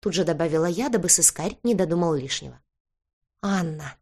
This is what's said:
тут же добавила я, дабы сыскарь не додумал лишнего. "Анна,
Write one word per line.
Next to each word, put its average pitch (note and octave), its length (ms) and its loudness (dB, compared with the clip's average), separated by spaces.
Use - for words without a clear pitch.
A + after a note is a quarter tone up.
тут F#3+ 140 -4
же F3+ 100 2
добавила D#3+ 420 0
я, F#3 220 0
дабы G3 200 0
сыскарь - 540 2
не A#3+ 120 2
додумал E3+ 400 2
лишнего. C3 460 -8
"Анна, E3 600 -4